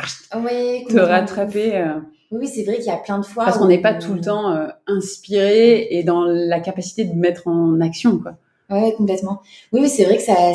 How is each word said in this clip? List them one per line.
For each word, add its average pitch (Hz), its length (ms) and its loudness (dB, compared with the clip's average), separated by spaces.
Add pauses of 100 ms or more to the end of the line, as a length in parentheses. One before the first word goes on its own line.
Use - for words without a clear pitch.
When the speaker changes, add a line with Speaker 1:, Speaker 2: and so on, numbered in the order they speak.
(840)
Speaker 1:
te 254 40 -14
Speaker 2:
complètement. 208 200 4
Speaker 1:
rattraper, 202 680 0
euh. 160 180 -2 (380)
Speaker 2:
Oui, 226 100 -6
oui, 277 60 -6
c'est 214 160 -8
vrai 214 140 -2
qu'il - 80 -8
y 202 40 -4
a 170 60 -2
plein 196 240 -6
de 196 40 -6
fois - 200 -6
Speaker 1:
Parce 190 140 0
qu'on 190 80 4
Speaker 2:
où - 20 6
Speaker 1:
n'est 175 120 6
pas 214 140 2
tout - 200 -6
le 170 60 -4
temps, 208 320 -4
euh, 156 140 -4 (220)
inspiré 208 1000 2
et 170 120 0
dans 175 220 0
la 170 360 0
capacité 190 440 -6
de 170 100 -4
mettre 175 320 0
en 165 340 2
action, 165 380 0
quoi. 170 140 -10 (380)
Speaker 2:
Ouais, 220 260 0
complètement. 196 460 -4 (300)
Oui, 247 100 2
oui, 285 60 4
c'est 214 160 2
vrai 202 120 4
que - 60 -2
ça, 208 120 2 (200)